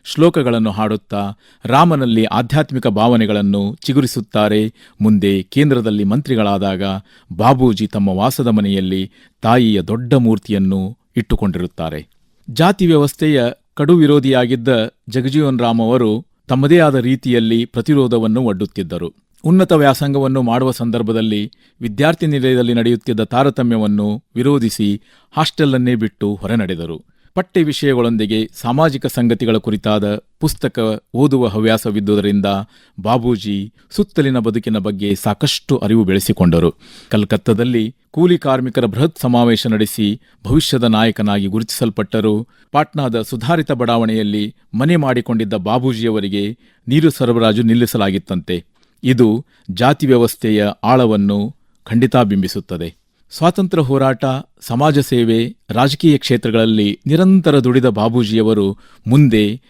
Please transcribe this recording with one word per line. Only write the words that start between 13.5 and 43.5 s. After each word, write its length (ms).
ಕಡು 220
ವಿರೋಧಿಯಾಗಿದ್ದ 720
ಜಗಜೀವನ್ 500
ರಾಮ್ 220
ಅವರು 440
ತಮ್ಮದೇ 320
ಆದ 160
ರೀತಿಯಲ್ಲಿ 720
ಪ್ರತಿರೋಧವನ್ನು 760
ಒಡ್ಡುತ್ತಿದ್ದರು. 720
ಉನ್ನತ 280
ವ್ಯಾಸಂಗವನ್ನು 720
ಮಾಡುವ 300
ಸಂದರ್ಭದಲ್ಲಿ 800
ವಿದ್ಯಾರ್ಥಿ 460
ನಿಲಯದಲ್ಲಿ 460
ನಡೆಯುತ್ತಿದ್ದ 500
ತಾರತಮ್ಯವನ್ನು 1000
ವಿರೋಧಿಸಿ 680
ಹಾಸ್ಟೆಲನ್ನೇ 640
ಬಿಟ್ಟು 400
ಹೊರನಡೆದರು. 720
ಪಠ್ಯ 280
ವಿಷಯಗಳೊಂದಿಗೆ 840
ಸಾಮಾಜಿಕ 440
ಸಂಗತಿಗಳ 520
ಕುರಿತಾದ 640
ಪುಸ್ತಕ 640
ಓದುವ 340
ಹವ್ಯಾಸವಿದ್ದುದರಿಂದ 1000
ಬಾಬೂಜಿ 760
ಸುತ್ತಲಿನ 480
ಬದುಕಿನ 380
ಬಗ್ಗೆ 380
ಸಾಕಷ್ಟು 600
ಅರಿವು 260
ಬೆಳೆಸಿಕೊಂಡರು. 720
ಕಲ್ಕತ್ತಾದಲ್ಲಿ 840
ಕೂಲಿ 260
ಕಾರ್ಮಿಕರ 480
ಬೃಹತ್ 340
ಸಮಾವೇಶ 480
ನಡೆಸಿ 540
ಭವಿಷ್ಯದ 360
ನಾಯಕನಾಗಿ 640
ಗುರುತಿಸಲ್ಪಟ್ಟರು. 1000
ಪಾಟ್ನಾದ 500
ಸುಧಾರಿತ 500